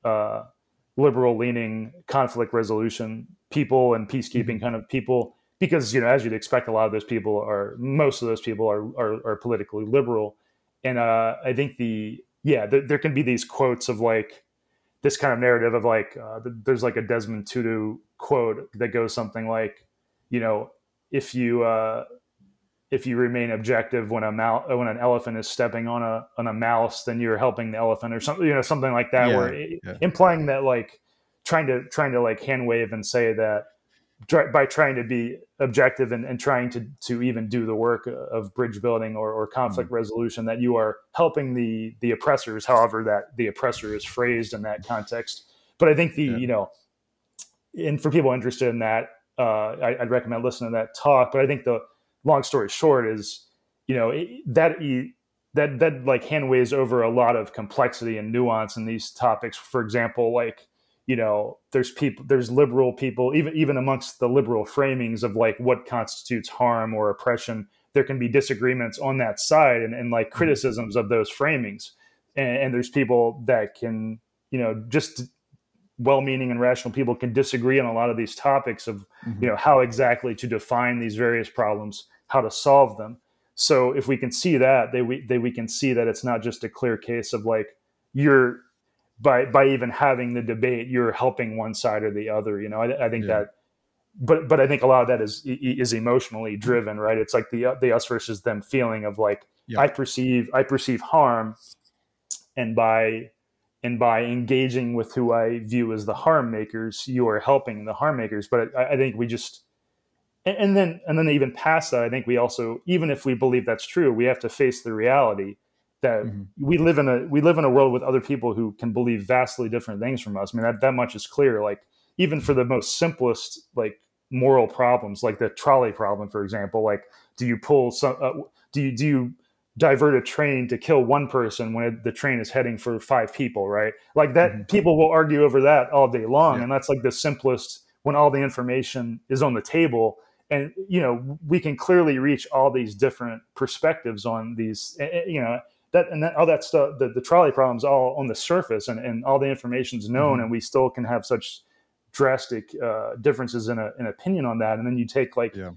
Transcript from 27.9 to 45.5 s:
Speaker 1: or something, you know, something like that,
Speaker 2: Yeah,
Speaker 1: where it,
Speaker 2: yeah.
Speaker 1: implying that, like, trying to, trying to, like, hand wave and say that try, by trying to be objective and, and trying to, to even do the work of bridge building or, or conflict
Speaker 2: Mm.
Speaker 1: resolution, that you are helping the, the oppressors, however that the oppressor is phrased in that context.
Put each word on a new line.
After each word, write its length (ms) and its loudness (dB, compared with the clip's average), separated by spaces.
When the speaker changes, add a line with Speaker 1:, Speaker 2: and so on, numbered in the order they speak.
Speaker 1:
or 60 -6
something, 260 -2
you 80 4
know, 80 2
something 300 0
like 200 0
that, 160 4
Speaker 2:
Yeah, 80 2
Speaker 1:
where 180 0
it, 300 -10
Speaker 2:
yeah. 160 -12
Speaker 1:
implying 460 4
that, 180 -2
like, 360 -2
trying 240 2
to, 160 -2
trying 280 -2
to, 80 0
like, 200 0
hand 260 -4
wave 260 0
and 140 -8
say 280 0
that 320 -2
try, 180 4
by 200 4
trying 280 2
to 80 -4
be 340 -4
objective 540 2
and, 120 -4
and 140 -8
trying 320 0
to, 160 -8
to 220 -4
even 260 -2
do 180 -2
the 80 -4
work 320 0
of 480 -8
bridge 260 -4
building 360 -2
or, 160 -4
or 160 -4
conflict 420 -4
Speaker 2:
Mm. 40 -6
Speaker 1:
resolution, 500 -4
that 160 -4
you 160 2
are 220 0
helping 420 0
the, 460 -4
the 120 0
oppressors, 520 -2
however 380 4
that 340 -2
the 120 -2
oppressor 480 -4
is 80 -10
phrased 500 -2
in 80 -8
that 240 -8
context. 640 -8